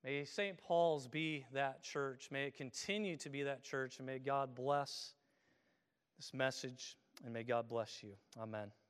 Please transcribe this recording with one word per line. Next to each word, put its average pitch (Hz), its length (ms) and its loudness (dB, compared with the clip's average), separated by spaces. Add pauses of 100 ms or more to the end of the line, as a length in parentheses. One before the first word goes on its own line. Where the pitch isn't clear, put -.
May 143 240 0
Saint 196 320 -2
Paul's 165 500 6
be 156 440 0
that 135 300 2
church. 135 480 -2
May 139 180 0
it 135 60 -8
continue 185 600 -2
to 143 140 -8
be 139 140 -2
that 139 180 -2
church, 131 340 -2
and 131 80 -10
may 131 140 -4
God 135 360 2
bless 139 600 0 (1040)
this - 160 -12
message, 131 640 0 (260)
and 120 80 -6
may 113 100 -2
God 117 240 2
bless 113 360 -2
you. 98 160 -14 (180)
Amen. 110 340 -4 (200)